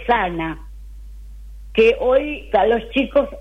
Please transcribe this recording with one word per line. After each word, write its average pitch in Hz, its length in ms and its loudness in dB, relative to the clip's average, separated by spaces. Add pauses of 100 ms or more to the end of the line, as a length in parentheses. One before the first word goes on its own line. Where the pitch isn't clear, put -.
sana, 175 600 0 (1080)
que 226 260 6
hoy 269 540 0
a 196 140 4
los 226 240 2
chicos 269 380 2 (120)